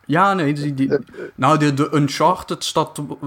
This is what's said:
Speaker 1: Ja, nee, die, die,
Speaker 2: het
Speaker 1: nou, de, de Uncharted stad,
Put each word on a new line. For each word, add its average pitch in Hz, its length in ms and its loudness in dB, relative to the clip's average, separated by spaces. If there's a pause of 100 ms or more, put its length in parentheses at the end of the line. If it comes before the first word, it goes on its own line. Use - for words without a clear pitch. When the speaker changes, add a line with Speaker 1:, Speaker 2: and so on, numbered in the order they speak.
Speaker 1:
Ja, 185 300 2
nee, 156 180 0
die, 147 220 -4
die, 135 140 0
Speaker 2:
het 139 140 0 (320)
Speaker 1:
nou, 151 240 2
de, 147 160 2
de 143 200 0
Uncharted 156 720 0
stad, - 360 -4 (260)